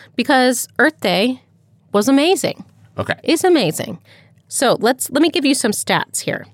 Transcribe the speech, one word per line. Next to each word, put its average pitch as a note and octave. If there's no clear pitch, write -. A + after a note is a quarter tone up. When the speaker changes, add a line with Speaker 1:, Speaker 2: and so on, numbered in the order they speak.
Speaker 1:
because B3+
Earth D4+
Day G#3+
was G#3
amazing. C#4+
Speaker 2:
Okay. -
Speaker 1:
It's D#4+
amazing. B3
So, A#3
let's, B3
let C#4
me E4
give D4
you C4+
some A#3+
stats -
here. -